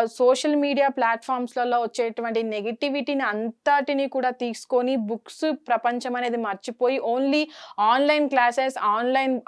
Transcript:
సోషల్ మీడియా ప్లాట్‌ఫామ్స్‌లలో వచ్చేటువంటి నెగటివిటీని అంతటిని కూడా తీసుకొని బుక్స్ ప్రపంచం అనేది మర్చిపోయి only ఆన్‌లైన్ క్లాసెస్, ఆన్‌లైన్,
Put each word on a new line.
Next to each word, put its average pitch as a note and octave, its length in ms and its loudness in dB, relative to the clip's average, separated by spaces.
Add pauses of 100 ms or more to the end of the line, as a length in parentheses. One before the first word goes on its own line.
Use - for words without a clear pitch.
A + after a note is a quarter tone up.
(120)
సోషల్ C4 440 4
మీడియా C#4+ 320 2
ప్లాట్‌ఫామ్స్‌లలో A#3+ 920 0
వచ్చేటువంటి A3+ 600 -2
నెగటివిటీని C4 800 -2
అంతటిని C4+ 840 0
కూడా B3+ 220 -2
తీసుకొని B3 640 -2
బుక్స్ A3 480 -6 (220)
ప్రపంచం A#3+ 500 -2
అనేది A#3+ 200 -2
మర్చిపోయి A#3 640 -2
only C4+ 440 0 (360)
ఆన్‌లైన్ C#4 480 4
క్లాసెస్, C4 460 2 (140)
ఆన్‌లైన్, B3+ 600 0